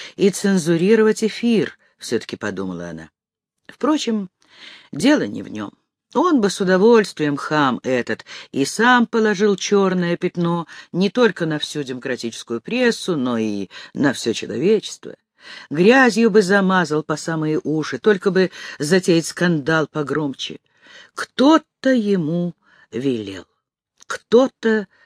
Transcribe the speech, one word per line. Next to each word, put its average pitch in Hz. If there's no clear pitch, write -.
и 190
цензурировать 196
эфир?" 220
всё-таки -
подумала 92
она. 80
Впрочем, 226
дело 190
не 104
в -
нём. 107
Он 294
бы 202
с -
удовольствием, 185
хам 139
этот, 120
и 131
сам 240
положил 214
чёрное 185
пятно 170
не 185
только 220
на 156
всю -
демократическую 120
прессу, 226
но 123
и 104
на 139
всё 110
человечество. -
Грязью 226
бы 208
замазал 185
по 151
самые 156
уши, 147
только 208
бы 180
затеять 165
скандал 160
погромче. 143
Кто-то -
ему 175
велел, 107
кто-то 220